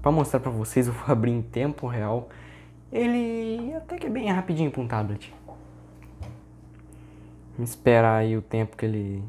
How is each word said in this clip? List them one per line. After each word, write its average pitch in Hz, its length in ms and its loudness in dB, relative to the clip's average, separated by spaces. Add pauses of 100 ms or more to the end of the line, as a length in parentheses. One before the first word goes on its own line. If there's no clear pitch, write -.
Pra 147 100 4
mostrar 143 300 2
pra 131 100 -4
vocês, 113 360 2
eu 120 60 -2
vou - 160 -6
abrir 120 220 4
em 117 100 0
tempo 135 460 -4
real. 117 400 -2 (640)
Ele 233 840 -2
até 320 220 -8
que - 100 -6
é - 20 -4
bem 220 200 -2
rapidinho 175 420 0
pra 131 100 -4
um 120 60 -4
tablet. 107 460 -4 (2250)
Vamos 120 140 -4
esperar 113 480 6
aí 110 180 2
o 110 60 0
tempo 110 340 -2
que - 100 -4
ele 101 440 -2